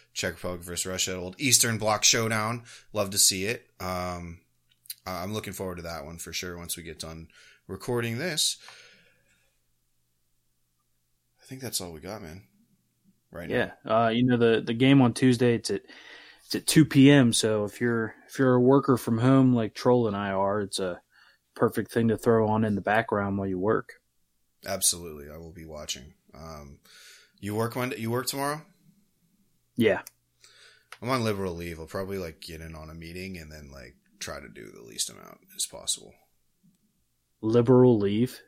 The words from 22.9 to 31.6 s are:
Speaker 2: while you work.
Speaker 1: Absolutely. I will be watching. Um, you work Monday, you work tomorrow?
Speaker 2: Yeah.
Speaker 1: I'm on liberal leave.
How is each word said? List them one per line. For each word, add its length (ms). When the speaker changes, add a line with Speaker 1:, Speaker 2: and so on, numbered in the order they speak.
Speaker 2:
while 100
you 100
work. 440
Speaker 1:
Absolutely. 680
I 40
will 160
be 100
watching. 520
Um, 440
you 160
work 220
Monday, 240
you 100
work 160
tomorrow? 340
Speaker 2:
Yeah. 240
Speaker 1:
I'm 80
on 140
liberal 320
leave. 240